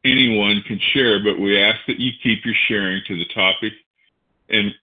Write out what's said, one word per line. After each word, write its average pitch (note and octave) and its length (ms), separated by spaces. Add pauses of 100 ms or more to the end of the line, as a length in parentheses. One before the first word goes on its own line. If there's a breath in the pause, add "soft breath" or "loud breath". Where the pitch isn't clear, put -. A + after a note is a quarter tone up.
Anyone A2 600
can G#2 140 (140)
share, A#2 280
but G2+ 180
we G2+ 200
ask G#2+ 280
that B2+ 100
you B2 140 (100)
keep A2 220
your A2+ 100 (140)
sharing G2 400
to F#2 100
the E2+ 160
topic G2+ 380 (760)
and G#2 240 (100)